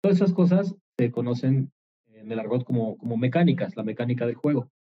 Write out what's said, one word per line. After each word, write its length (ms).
Todas 160
esas 140
cosas 440
se 120
conocen 640
en 240
el 80
argot 260
como, 340
como 180
mecánicas, 600
la 60
mecánica 440
del 100
juego. 340